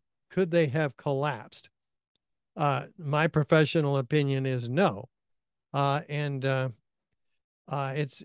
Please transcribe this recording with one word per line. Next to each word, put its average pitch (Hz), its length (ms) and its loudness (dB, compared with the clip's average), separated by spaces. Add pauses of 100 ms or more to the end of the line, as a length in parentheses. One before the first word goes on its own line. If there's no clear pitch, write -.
(300)
could 180 220 0
they 165 160 4
have 147 280 -2
collapsed? 139 720 -4 (880)
Uh, 143 280 0 (120)
my 151 300 0
professional 156 720 2
opinion 135 500 0
is 123 220 -4
no. 127 400 0 (640)
Uh, 139 340 0
and, 143 360 -4
uh, 131 240 0 (1000)
uh, 139 300 -4
it's, 147 280 -6